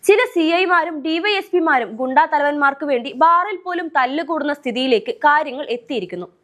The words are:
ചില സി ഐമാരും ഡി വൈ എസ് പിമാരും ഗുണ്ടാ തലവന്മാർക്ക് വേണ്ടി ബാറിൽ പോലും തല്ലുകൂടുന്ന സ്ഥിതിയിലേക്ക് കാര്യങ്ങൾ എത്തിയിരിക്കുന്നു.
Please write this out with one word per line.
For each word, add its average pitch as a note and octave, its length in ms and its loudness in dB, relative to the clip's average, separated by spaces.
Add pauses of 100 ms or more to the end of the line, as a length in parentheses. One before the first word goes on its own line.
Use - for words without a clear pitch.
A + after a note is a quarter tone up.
ചില G#4 120 6 (120)
സി E4+ 120 0 (180)
ഐമാരും E4+ 420 0
ഡി D#4+ 200 -2
വൈ G#4 160 0
എസ് - 140 -10
പിമാരും D4 360 2 (100)
ഗുണ്ടാ C4 320 4
തലവന്മാർക്ക് C#4+ 600 0
വേണ്ടി B3 180 -2 (120)
ബാറിൽ F4 420 2
പോലും F4 220 -6 (100)
തല്ലുകൂടുന്ന D4 640 -2
സ്ഥിതിയിലേക്ക് B3 520 -2 (140)
കാര്യങ്ങൾ D4 400 0 (100)
എത്തിയിരിക്കുന്നു. F#3 500 -8 (180)